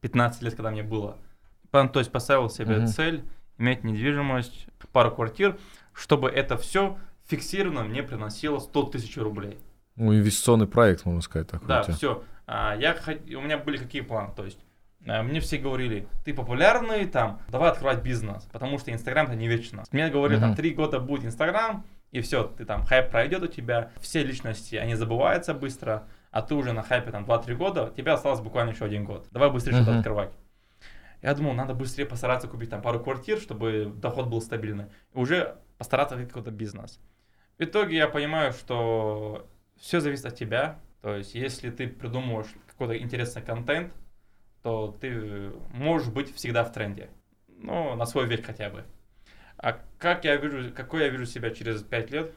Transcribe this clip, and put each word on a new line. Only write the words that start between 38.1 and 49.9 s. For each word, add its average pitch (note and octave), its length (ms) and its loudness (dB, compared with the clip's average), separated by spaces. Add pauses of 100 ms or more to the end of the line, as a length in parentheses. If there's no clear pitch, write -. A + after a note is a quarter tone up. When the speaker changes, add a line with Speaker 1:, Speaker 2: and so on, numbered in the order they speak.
Speaker 1:
что A2 920 -2 (340)
всё - 180 2
зависит C#3+ 280 -2
от A#2+ 80 -10
тебя, B2+ 440 -2 (220)
то G#2 140 -4
есть G2+ 200 -10
если B2+ 340 -6
ты A#2+ 180 -6
придумываешь A#2 600 -6 (200)
какой-то A#2 300 -6
интересный A#2+ 440 -6
контент, B2 500 -4 (720)
то A2 380 -4
ты G#2 500 -8 (220)
можешь C#3 360 0
быть C3+ 260 -6
всегда A#2 280 0
в A2+ 80 -4
тренде. G#2 380 -6 (520)
Ну, D3+ 340 -4
на A#2 100 -2
свой B2+ 220 0
век A2+ 180 -2
хотя G#2+ 240 -8
бы. G2 140 -14 (760)
А - 200 -2 (200)